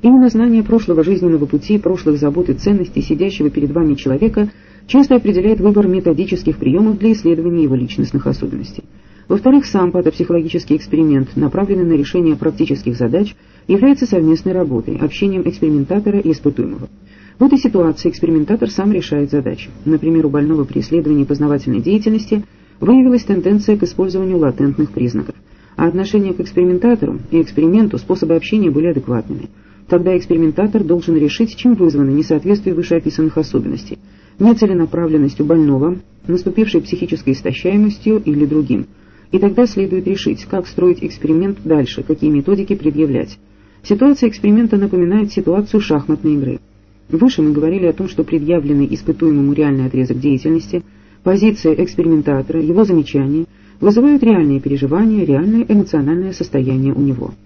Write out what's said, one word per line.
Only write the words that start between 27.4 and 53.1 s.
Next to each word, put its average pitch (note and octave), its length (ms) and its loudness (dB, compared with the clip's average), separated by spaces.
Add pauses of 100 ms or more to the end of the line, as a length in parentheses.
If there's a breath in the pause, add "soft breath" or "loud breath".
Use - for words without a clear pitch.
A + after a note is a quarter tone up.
эксперименту, F3 560 2
способы E3 360 -2
общения F3+ 360 0
были D3+ 160 0
адекватными. B2 640 -4 (360 soft breath)
Тогда F3+ 300 0
экспериментатор F3+ 680 0
должен E3 340 0
решить, D3+ 400 0
чем B3 180 2
вызвано C#3+ 340 2
несоответствие D#3+ 680 0
вышеописанных D#3+ 600 -2
особенностей: - 600 -6 (400 soft breath)
нецеленаправленностью E3 1040 2
больного, D3+ 540 2 (280)
наступившей F3+ 540 0
психической D#3+ 540 -4
истощаемостью G#3 920 0
или D3 220 0
другим. D3 400 -2 (440 soft breath)
И F#3 80 0
тогда G3+ 280 2
следует F#3 420 -2
решить, - 380 -4
как F#3 200 -6
строить - 380 0
эксперимент E3 580 -2
дальше, D3 400 0
какие D#3 280 -2
методики F#3 440 0
предъявлять. D3 640 -2 (440 soft breath)
Ситуация B3 480 2
эксперимента G#3+ 480 2
напоминает G3+ 540 0
ситуацию G3+ 500 0
шахматной D3+ 520 -2
игры. C3+ 260 -4 (500)
Выше G3+ 320 2
мы D3+ 100 2
говорили D#3+ 340 0
о E3 60 2
том, F#3+ 160 -6
что D#3+ 160 -4
предъявленный D3 640 0
испытуемому D3 640 0
реальный C#3 340 0
отрезок C3 320 -2
деятельности – D3+ 640 -2 (400 soft breath)
позиция G3 520 2
экспериментатора, D#3 840 0
его E3+ 240 2
замечания D3+ 640 0 (340 soft breath)